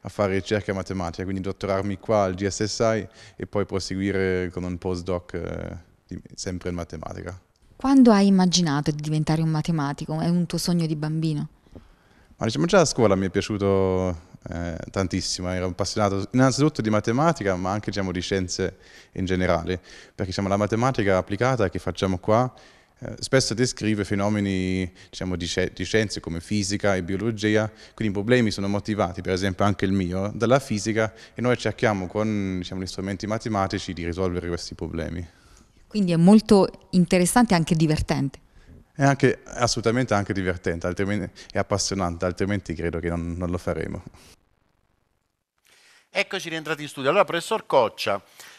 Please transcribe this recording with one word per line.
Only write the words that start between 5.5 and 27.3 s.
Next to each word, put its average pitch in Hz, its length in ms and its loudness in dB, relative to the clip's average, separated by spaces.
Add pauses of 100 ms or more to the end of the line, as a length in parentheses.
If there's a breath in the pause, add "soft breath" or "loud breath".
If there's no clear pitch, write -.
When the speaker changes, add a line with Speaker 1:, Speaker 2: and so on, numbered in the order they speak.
Speaker 1:
di, 90 140 -12 (160)
sempre 92 320 -8
in 90 80 -4
matematica. 87 640 -10 (340)
Speaker 2:
Quando 262 380 8
hai 202 160 6
immaginato 175 640 4
di 147 100 -6
diventare 156 400 0
un 160 60 0
matematico? 156 720 -2
È 165 80 0
un 175 180 2
tuo 170 120 -6
sogno 170 280 0
di 160 120 -2
bambino? 156 500 -2 (880 soft breath)
Speaker 1:
Ma, - 100 -4
diciamo, 135 200 0
già 185 160 6
a 147 40 8
scuola 107 300 4
mi 95 120 0
è - 20 -2
piaciuto, 95 800 0 (400 soft breath)
eh, 85 280 -6 (140)
tantissimo, 92 580 -2
ero 92 180 -4
appassionato 98 680 -2
innanzitutto 131 480 2
di 110 80 -2
matematica, 113 680 0
ma 92 160 -2
anche, 104 200 -4
diciamo, 95 200 -4
di 90 80 -2
scienze 92 580 -2 (360 soft breath)
in 95 100 -4
generale, 87 540 0
perché, - 540 -10
diciamo, 98 180 -2
la 98 80 2
matematica 110 580 2
applicata 104 540 0
che 90 100 -6
facciamo 95 380 -2
qua, 117 360 2 (460 soft breath)
eh, 113 200 -12
spesso - 340 0
descrive 107 520 -2
fenomeni, 95 840 0 (180 soft breath)
diciamo, 92 260 -6
di 85 100 -6
sci-, 90 260 -2
di - 120 -10
scienze 110 360 0
come 82 200 -8
fisica 101 560 -2
e 92 80 -2
biologia, 107 680 0 (240 loud breath)